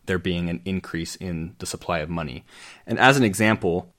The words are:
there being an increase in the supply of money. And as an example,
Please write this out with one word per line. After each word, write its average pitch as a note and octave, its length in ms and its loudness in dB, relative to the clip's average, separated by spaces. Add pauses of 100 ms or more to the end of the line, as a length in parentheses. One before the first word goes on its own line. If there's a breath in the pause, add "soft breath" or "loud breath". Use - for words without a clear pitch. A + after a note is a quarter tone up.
there F#2 100 2
being F2 320 0
an E2+ 160 -4
increase F2+ 520 -4
in E2+ 420 -6
the F2+ 80 -8
supply - 320 -4
of D#2 100 -6
money. D2+ 340 -6 (440 loud breath)
And - 100 -2
as C3 180 6
an C3 80 4
example, G2+ 760 2